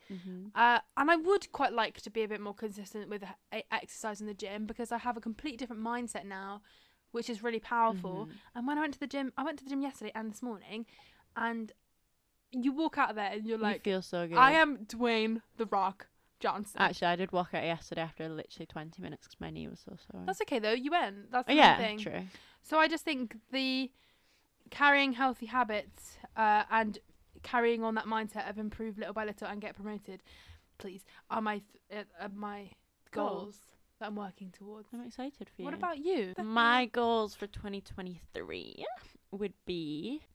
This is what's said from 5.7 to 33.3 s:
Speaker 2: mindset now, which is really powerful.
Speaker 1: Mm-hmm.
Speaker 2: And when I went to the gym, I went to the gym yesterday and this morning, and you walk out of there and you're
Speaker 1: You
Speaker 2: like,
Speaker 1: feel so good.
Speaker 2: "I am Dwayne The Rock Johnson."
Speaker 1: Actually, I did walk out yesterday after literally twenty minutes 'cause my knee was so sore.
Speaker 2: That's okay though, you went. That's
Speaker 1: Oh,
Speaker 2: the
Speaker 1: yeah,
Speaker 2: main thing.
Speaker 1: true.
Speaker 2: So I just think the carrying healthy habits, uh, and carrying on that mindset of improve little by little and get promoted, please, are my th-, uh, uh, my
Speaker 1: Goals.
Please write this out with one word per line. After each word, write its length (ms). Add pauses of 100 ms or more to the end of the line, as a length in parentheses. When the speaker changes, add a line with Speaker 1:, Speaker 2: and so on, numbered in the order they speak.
Speaker 2:
mindset 400
now, 380 (500)
which 160
is 140
really 180
powerful. 680
Speaker 1:
Mm-hmm. 100 (160)
Speaker 2:
And 140
when 100
I 40
went 120
to 60
the 80
gym, 280
I 80
went 140
to 60
the 80
gym 100
yesterday 320
and 180
this 120
morning, 420 (500)
and 360 (800)
you 200
walk 280
out 120
of 40
there 180
and 140
you're 100
Speaker 1:
You 60
Speaker 2:
like, 200
Speaker 1:
feel 200
so 240
good. 100
Speaker 2:
"I 160
am 320
Dwayne 560 (160)
The 80
Rock 420 (320)
Johnson." 420
Speaker 1:
Actually, 260
I 80
did 160
walk 220
out 100
yesterday 380
after 280
literally 380
twenty 340
minutes 260
'cause 120
my 100
knee 180
was 120
so 160 (160)
sore. 140
Speaker 2:
That's 160
okay 180
though, 140
you 180
went. 400
That's 180
Speaker 1:
Oh, 20
Speaker 2:
the 60
Speaker 1:
yeah, 220
Speaker 2:
main 180
thing. 140
Speaker 1:
true. 160 (340)
Speaker 2:
So 180
I 80
just 180
think 320 (140)
the 400 (800)
carrying 440
healthy 340
habits, 680 (180)
uh, 360
and 260 (460)
carrying 400
on 120
that 100
mindset 440
of 100
improve 380
little 160
by 120
little 220
and 140
get 140
promoted, 460 (580)
please, 260 (240)
are 120
my 200 (280)
th-, 160 (140)
uh, 60
uh, 80
my 380 (400)
Speaker 1:
Goals. 200